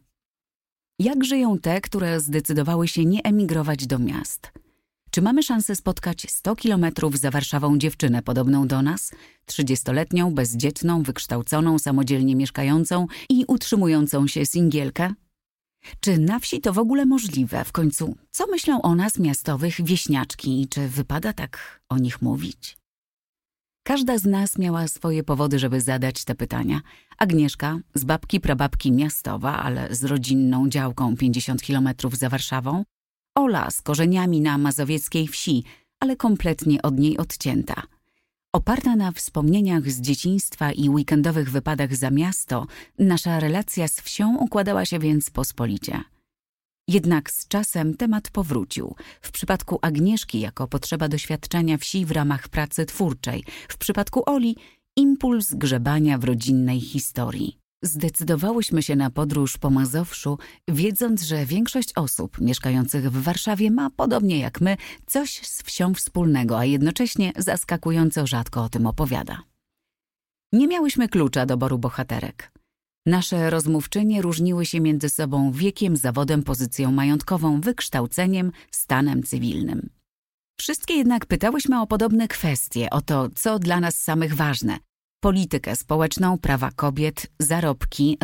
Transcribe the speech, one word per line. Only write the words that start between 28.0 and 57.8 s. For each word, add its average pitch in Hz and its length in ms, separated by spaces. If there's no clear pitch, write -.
babki 160 360
prababki 139 520
miastowa, 135 640
ale 127 360
z 127 100
rodzinną 131 640
działką 127 480
pięćdziesiąt 127 460
kilometrów 131 540
za 131 120
Warszawą. 139 560
Ola 247 340
z - 120
korzeniami 170 580
na 147 180
mazowieckiej 147 720
wsi, 139 360
ale 262 160
kompletnie 165 640
od 135 160
niej 151 200
odcięta. - 640
Oparta 240 420
na 190 160
wspomnieniach 165 760
z 127 100
dzieciństwa 147 720
i 143 160
weekendowych 147 640
wypadach 139 460
za 131 140
miasto, 143 560
nasza 170 420
relacja 160 480
z - 120
wsią 220 360
układała 202 500
się 175 120
więc 151 320
pospolicie. - 720
Jednak 170 420
z - 180
czasem 165 480
temat 214 340
powrócił. 143 640
W - 120
przypadku - 500
Agnieszki 160 580
jako 113 280
potrzeba 156 400
doświadczenia 156 720
wsi 185 280
w 156 40
ramach 147 380
pracy 156 380
twórczej, 131 580
w - 80
przypadku 202 500
Oli 240 300
impuls 269 580
grzebania 143 640
w 120 60
rodzinnej 127 560
historii. - 800